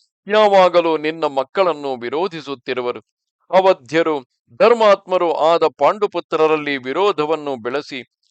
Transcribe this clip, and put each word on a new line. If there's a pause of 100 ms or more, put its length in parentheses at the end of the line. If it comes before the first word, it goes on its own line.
(260)
ಯಾವಾಗಲೂ
ನಿನ್ನ
ಮಕ್ಕಳನ್ನು
ವಿರೋಧಿಸುತ್ತಿರುವರು. (500)
ಅವಧ್ಯರು (380)
ಧರ್ಮಾತ್ಮರು
ಆದ (160)
ಪಾಂಡುಪುತ್ರರಲ್ಲಿ
ವಿರೋಧವನ್ನು
ಬೆಳೆಸಿ (300)